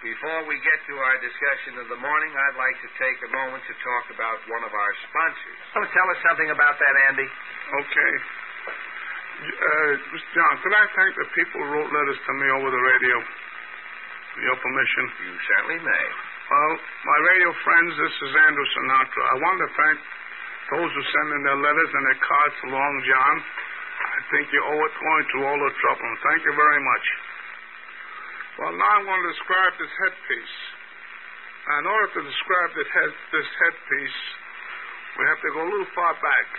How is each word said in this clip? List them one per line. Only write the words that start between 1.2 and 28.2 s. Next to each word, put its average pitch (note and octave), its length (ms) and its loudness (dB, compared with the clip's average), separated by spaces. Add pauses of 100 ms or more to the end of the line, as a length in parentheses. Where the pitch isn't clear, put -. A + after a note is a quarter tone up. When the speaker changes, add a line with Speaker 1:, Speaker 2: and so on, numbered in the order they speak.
Speaker 1:
of A#2 80 -12
the A#2+ 80 -8
morning, D3+ 320 -2
I'd C#3 300 -2
like B2+ 260 0
to - 40 -14 (120)
take B2+ 160 0
a A#2 160 -10
moment C3 320 -6
to A#2 160 -12
talk B2 320 -4
about A2+ 320 -4
one A#2 160 -6
of A2+ 80 -8
our G2+ 240 0 (160)
sponsors. - 500 -4 (140)
Oh, G#3 160 0
tell F3+ 240 4
us F3 80 -4
something D#3 320 2
about D3 240 4
that, C#3 180 4 (140)
Andy. C3+ 160 0
Speaker 2:
Okay. - 880 -2 (1300)
Uh, D#3 500 2 (220)
Mister - 240 -12
John, D#3+ 240 6
could G3 160 2
I G#3 160 8
thank F#3+ 240 4
the - 160 -4
people E3+ 320 0
who C#3+ 40 -6 (120)
wrote C#3+ 80 -2
letters C#3 300 0 (100)
to C3 80 0
me C#3 100 2 (140)
over C3+ 80 0
the B2+ 140 2 (100)
radio? B2 220 6 (1200)
With - 80 -6
your B2+ 160 2
permission. C3 420 0 (300)
Speaker 1:
You - 0 - (160)
certainly G#2+ 320 2
may. F2+ 240 0 (400)
Speaker 2:
Well, D3+ 320 4
my - 400 0 (160)
radio F3+ 160 6 (160)
friends, E3+ 320 6
this D#3 240 0
is C3+ 160 -4
Andrew D3+ 300 6 (100)
Sinatra. C3 460 2 (100)
I - 20 4 (140)
want F#3 160 2
to - 40 -6 (120)
thank D3+ 160 6 (800)
those E3 160 0
who C#3 160 -2
send D3+ 280 2
in C#3+ 40 -2
their C#3 160 2
letters D3 320 4
and C#3 160 0
their C3 160 2
cards D3 400 4
to - 80 -10
Long C#3 320 0
John. C3 340 4 (640)
I - 220 -2 (100)
think D3 240 0
you C#3+ 80 4
owe D3+ 240 0
it D3+ 80 -4
going D#3 400 0
through C3+ 160 0
all C#3+ 80 0
the C#3+ 240 0
trouble, C3 240 0
and A2+ 160 -6
thank D#3 240 2
you D3 80 2
very D3 320 6
much. B2 220 0 (1500)